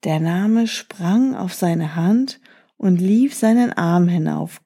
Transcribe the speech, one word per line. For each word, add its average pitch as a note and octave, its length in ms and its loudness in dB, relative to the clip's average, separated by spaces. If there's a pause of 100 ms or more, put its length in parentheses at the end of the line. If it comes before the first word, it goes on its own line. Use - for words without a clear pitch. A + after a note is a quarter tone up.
Der D#3 160 -2
Name G3 480 0
sprang A3 680 -2
auf F3+ 180 -8
seine E3 400 -2
Hand G#3+ 460 0 (360)
und F#3 200 2
lief G#3 400 2
seinen A#3 360 2
Arm F3 360 2
hinauf D#3 580 -4